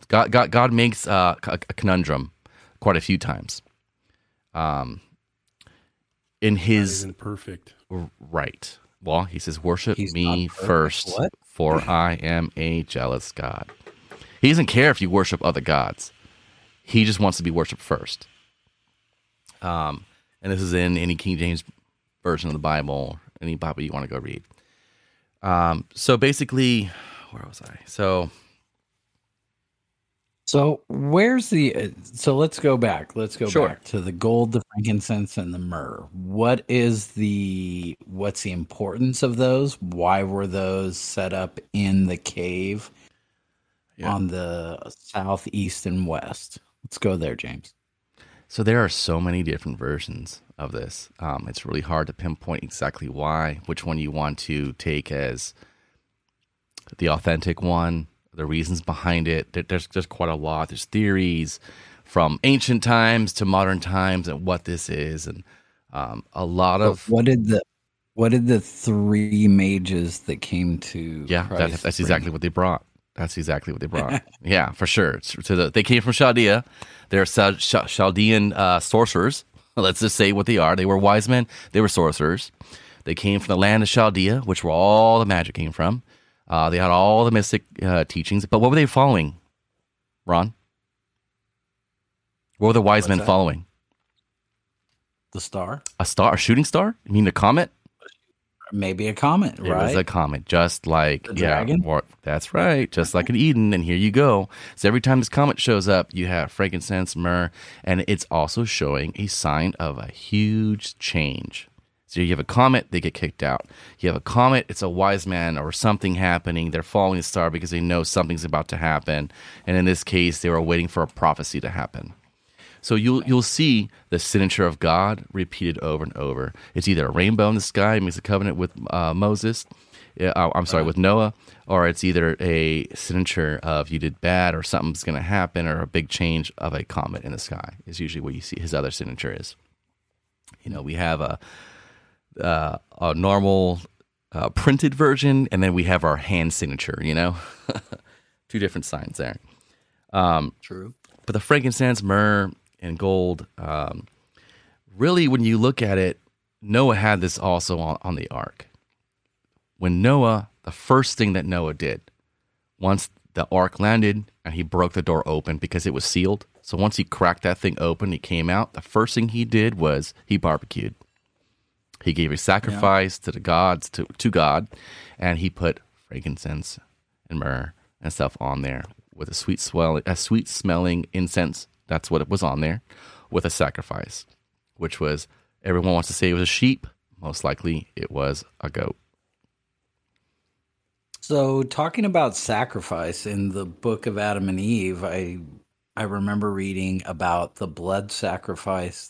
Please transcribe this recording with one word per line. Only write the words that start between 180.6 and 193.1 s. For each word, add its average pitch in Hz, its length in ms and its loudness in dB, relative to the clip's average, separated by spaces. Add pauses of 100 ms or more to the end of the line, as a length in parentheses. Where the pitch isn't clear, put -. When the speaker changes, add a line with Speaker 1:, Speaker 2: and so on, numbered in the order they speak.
Speaker 1:
incense. 90 540 -2 (220)
That's 82 220 -6
what 80 100 2
it 76 80 -4
was 98 140 -2
on 73 180 -2
there, 82 220 -2 (480)
with 87 160 -2
a - 40 -4
sacrifice, - 760 -6 (500)
which - 240 -8
was, 76 260 -2 (380)
everyone 90 300 2
wants 85 140 0
to - 60 -8
say 92 140 2
it 87 60 2
was 90 80 2
a 87 40 0
sheep. - 400 2 (320)
Most 76 260 -8
likely 80 520 -4
it - 140 -8
was 69 340 -4 (160)
a - 80 -8
goat. - 260 -6 (2250)
Speaker 3:
So 135 420 0
talking 156 420 -2
about 165 320 2
sacrifice 90 880 -4